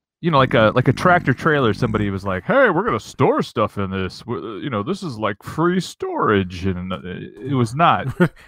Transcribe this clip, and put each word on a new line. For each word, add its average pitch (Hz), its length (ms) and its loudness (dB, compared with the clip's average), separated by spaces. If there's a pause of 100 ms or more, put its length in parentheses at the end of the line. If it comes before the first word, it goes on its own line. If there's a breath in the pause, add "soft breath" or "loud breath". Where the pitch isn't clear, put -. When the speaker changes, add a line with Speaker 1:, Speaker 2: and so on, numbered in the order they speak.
(200)
Speaker 1:
you 165 120 0
know, 139 80 4
like 131 160 4
a, 110 180 6
like 123 140 2
a 127 60 6
tractor 175 400 2
trailer. 139 420 2
Somebody 110 340 -2
was 95 160 -6
like, 92 180 -4
"Hey, 247 280 4
we're 170 120 0
gonna 143 160 -2
store 220 440 0
stuff - 340 -2
in 95 140 -4
this. 95 280 -6
W-, 107 380 -8
you 104 140 -8
know, 104 120 -2
this 190 200 -8
is, 131 160 -8
like, 107 240 -4
free 175 360 0
storage," 101 840 -2
and, 92 260 -4
uh, 82 120 -6
it 104 520 -10
was 120 200 0
not. 135 320 2 (120)
Speaker 2:
<laughs> 175 140 2 (140 loud breath)